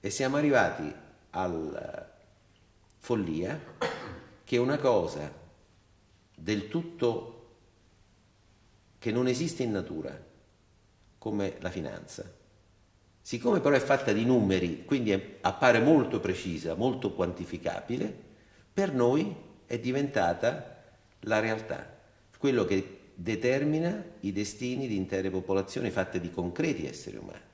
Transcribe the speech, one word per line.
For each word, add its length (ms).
E 100
siamo 260
arrivati 560
alla 800
follia 600
che 60
una 180
cosa 560
del 340
tutto 840
che 120
non 160
esiste 360
in 80
natura, 440
come 440
la 100
finanza, 600
siccome 420
però 140
è 60
fatta 320
di 140
numeri, 580
quindi 260
è, 300
appare 400
molto 400
precisa, 540
molto 400
quantificabile, 1000
per 220
noi 420
è 140
diventata 1080
la 200
realtà, 580
quello 300
che 320
determina 920
i 120
destini 540
di 100
intere 340
popolazioni 580
fatte 320
di 100
concreti 540
esseri 320
umani. 240